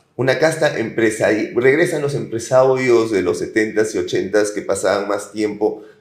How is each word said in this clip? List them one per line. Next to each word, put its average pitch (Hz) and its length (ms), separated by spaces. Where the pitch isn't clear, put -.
Una 131 240
casta 151 400
empresari-, 110 760
regresan 147 480
los 135 140
empresarios 120 960
de 95 100
los 87 160
setentas 107 560
y 98 60
ochentas 98 500
que 98 140
pasaban 101 440
más 101 240
tiempo 107 520